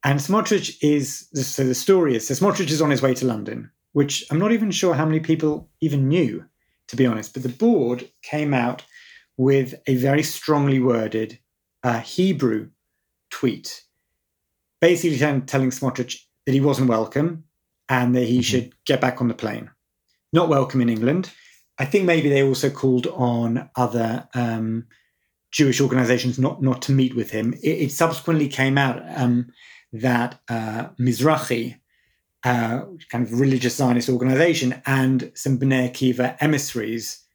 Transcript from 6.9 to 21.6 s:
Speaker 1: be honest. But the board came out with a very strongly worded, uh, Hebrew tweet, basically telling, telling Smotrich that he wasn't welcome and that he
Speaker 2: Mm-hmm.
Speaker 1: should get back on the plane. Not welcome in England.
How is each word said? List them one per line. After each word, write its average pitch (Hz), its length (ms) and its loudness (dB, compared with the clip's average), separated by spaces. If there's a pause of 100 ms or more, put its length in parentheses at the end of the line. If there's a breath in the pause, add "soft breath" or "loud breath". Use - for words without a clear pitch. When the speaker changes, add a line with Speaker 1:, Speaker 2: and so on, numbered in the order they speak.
Speaker 1:
be 127 120 4
honest. 110 260 -4
But 131 80 -8
the 127 80 -6
board 123 580 0 (140)
came 151 320 -4
out 123 320 -2 (500 loud breath)
with 135 380 2 (140)
a 135 80 2
very 135 260 2
strongly 143 580 0
worded, 110 600 -2 (440)
uh, 117 180 0
Hebrew 127 680 0 (640)
tweet, - 520 -4 (960)
basically 170 380 2
telling, 139 240 0
telling 135 300 0
Smotrich 127 500 -6 (240)
that 131 80 0
he 139 80 4
wasn't 139 260 2
welcome 139 560 0 (460)
and 123 260 2
that 123 100 2
he 120 100 0
Speaker 2:
Mm-hmm. 123 60 2
Speaker 1:
should 120 320 -2 (120)
get - 160 0
back 127 200 -2
on 123 60 0
the 117 60 -2
plane. 110 380 -8 (600)
Not 165 180 4
welcome 131 320 2
in 120 80 2
England. 123 420 0 (480 loud breath)